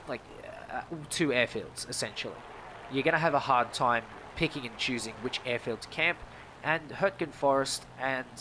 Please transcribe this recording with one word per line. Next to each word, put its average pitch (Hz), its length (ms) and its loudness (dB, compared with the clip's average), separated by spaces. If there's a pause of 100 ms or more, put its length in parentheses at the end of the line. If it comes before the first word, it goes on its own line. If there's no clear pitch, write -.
like, 131 140 -6 (500)
uh, 123 120 -6 (280)
two 156 200 4
airfields, 117 580 0
essentially. 113 460 -4 (580)
You're 135 100 2
gonna 160 160 6
have 156 160 4
a 139 60 6
hard 123 320 4
time 120 320 4 (320)
picking 151 280 0
and 113 120 -10
choosing 113 460 -2
which 127 220 -2
airfield 120 360 -2
to - 80 -12
camp, 170 300 2 (440)
and 156 300 0
Hurtgen 175 400 0
Forest 135 520 2 (140)
and, 131 280 0 (140)